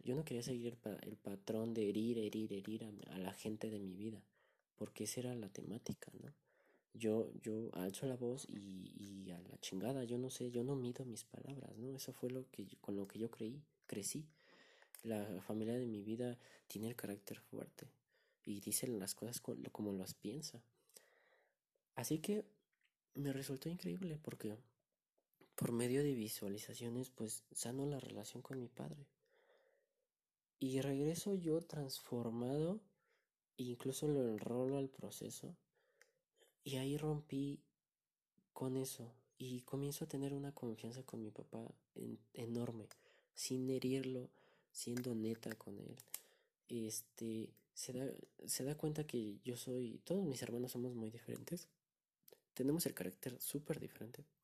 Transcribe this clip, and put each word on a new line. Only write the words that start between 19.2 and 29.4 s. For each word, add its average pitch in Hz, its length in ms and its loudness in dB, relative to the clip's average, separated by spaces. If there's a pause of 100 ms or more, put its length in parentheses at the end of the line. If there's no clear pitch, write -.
co-, - 180 -4 (140)
como 104 220 0
las 95 200 -2
piensa. 123 480 -6 (1300)
Así 147 240 2
que 208 260 2 (680)
me 143 180 2
resultó 135 380 -2
increíble 175 520 -2
porque - 360 -4 (1000)
por - 160 4
medio 123 320 6
de 143 120 6
visualizaciones, 110 960 -2
pues, - 400 -4
sano 131 340 0
la 143 140 2
relación 104 420 -6
con 131 180 -4
mi 120 80 -4
padre. 143 380 -6 (1500)